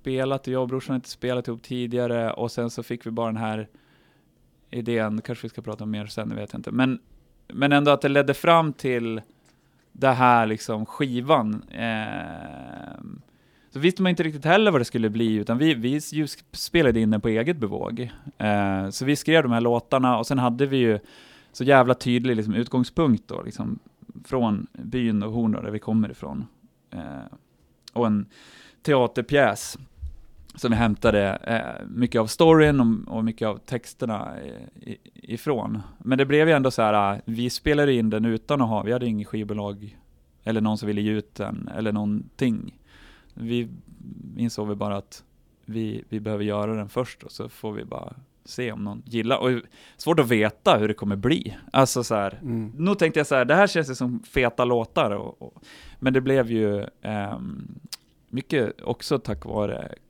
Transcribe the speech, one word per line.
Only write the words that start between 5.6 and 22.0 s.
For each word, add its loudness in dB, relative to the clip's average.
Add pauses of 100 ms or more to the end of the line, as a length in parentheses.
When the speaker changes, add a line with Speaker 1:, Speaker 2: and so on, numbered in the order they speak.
Speaker 1:
prata -10
om -6
mer -6
sen, -8
det -8
vet -10
jag -10
inte. -10
Men, 0 (480)
men 0
ändå 6
att 4
det 0
ledde 2
fram 4
till -4 (680)
det 2
här 6
liksom -4
skivan. 0
Ehm, -10 (480)
så -12
visste 2
man 4
inte 0
riktigt -4
heller 6
vad 4
det 0
skulle 0
bli, 2
utan 0
vi, 4
vi -2 (220)
ju -2
sk-, -14
spelade 2
in 4
den 2
på -2
eget 0
bevåg. -6 (260)
Eh, 0
så -6
vi 4
skrev 4
de 2
här 2
låtarna, 2
och -2
sen 0
hade 2
vi 0
ju 4 (520)
så -8
jävla 8
tydlig 0